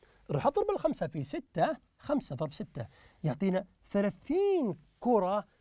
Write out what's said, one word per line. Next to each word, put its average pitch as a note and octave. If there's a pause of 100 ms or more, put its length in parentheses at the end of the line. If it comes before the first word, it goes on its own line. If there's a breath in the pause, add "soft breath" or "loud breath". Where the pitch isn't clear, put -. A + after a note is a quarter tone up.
(300 soft breath)
راح D3
أضرب G#4
الخمسة D#4
في D3
ستة، - (220)
خمسة B3+
ضرب D3+
ستة - (380 soft breath)
يعطينا F#3 (240)
ثلاثين C#4+ (220)
كرة G#3 (120)